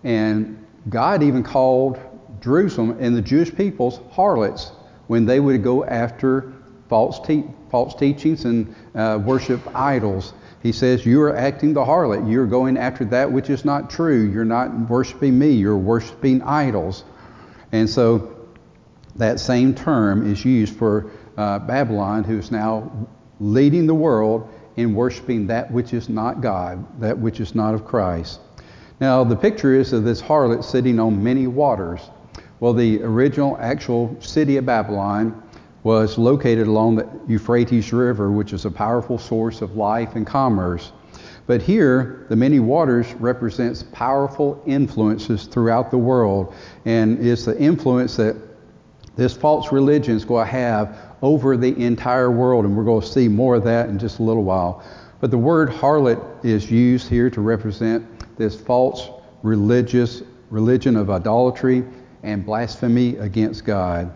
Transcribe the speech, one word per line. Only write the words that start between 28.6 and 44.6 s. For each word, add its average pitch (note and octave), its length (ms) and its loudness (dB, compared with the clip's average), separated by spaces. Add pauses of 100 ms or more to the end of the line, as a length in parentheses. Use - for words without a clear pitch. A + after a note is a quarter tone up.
Now, C3 240 4
the A2+ 120 2
picture G3+ 380 2
is C3 180 2
of A2 120 0
this A#2 180 -2
harlot A#2+ 420 2
sitting B2 340 0
on A2 240 0
many B2+ 240 0
waters. A2+ 540 -2 (600)
Well, A#2+ 120 2
the A2 300 2
original B2+ 580 0
actual A#2+ 600 -4
city D3 360 0
of B2+ 100 -2
Babylon G#2+ 760 -2 (400)
was A2 340 2
located A#2 520 2
along A2 260 4
the A2 140 -2 (180)
Euphrates A#2+ 640 0
River, A#2 380 0
which G#2 220 -2
is F#2 120 -8
a G#2 60 -4
powerful A#2 480 -2
source A2+ 440 -4
of G2 140 -8
life A2 380 -2
and A2 100 -4
commerce. F#2+ 680 -2 (560)
But A#2+ 120 2
here, C3 680 2
the A2+ 80 0
many C3+ 240 4
waters A#2+ 580 2
represents A#2+ 640 -2
powerful C#3 840 -2